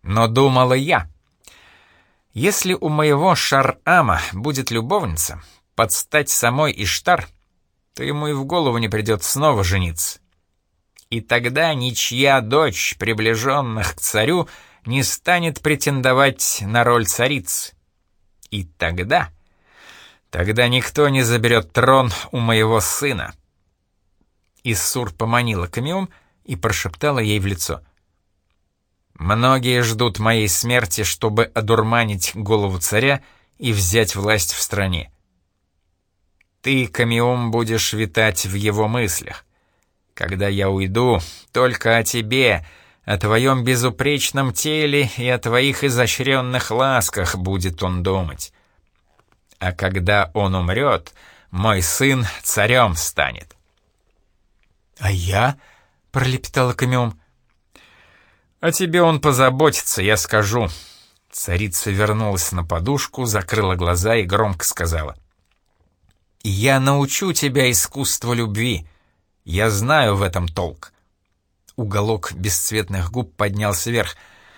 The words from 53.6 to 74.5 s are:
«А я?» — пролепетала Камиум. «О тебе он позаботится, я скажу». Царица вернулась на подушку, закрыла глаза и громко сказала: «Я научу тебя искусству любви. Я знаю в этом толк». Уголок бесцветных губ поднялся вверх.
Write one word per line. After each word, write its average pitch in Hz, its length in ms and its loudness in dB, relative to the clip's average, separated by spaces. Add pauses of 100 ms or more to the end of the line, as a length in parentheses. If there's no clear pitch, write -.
«А 98 120 0
я?» — 98 480 0 (540)
пролепетала 127 600 -2
Камиум. 123 440 -2 (1400)
«О 165 100 0
тебе 175 320 2
он 160 180 4
позаботится, 135 840 2
я 104 160 4
скажу». 107 500 0 (640)
Царица 98 600 -4
вернулась 104 600 0
на 90 120 -4
подушку, 123 600 -4
закрыла 101 520 0
глаза 87 400 0
и 104 80 0
громко 98 420 0
сказала: 82 500 -4 (1300)
«Я 113 380 2
научу 139 520 0
тебя 131 380 2
искусству - 640 -2
любви. 110 520 -2 (580)
Я 104 260 0
знаю 113 460 2
в 98 60 0
этом 87 260 -2
толк». 82 440 -8 (840)
Уголок 104 560 -2
бесцветных 95 800 -4
губ 123 260 -6
поднялся 104 540 -2
вверх. 117 260 -2 (420)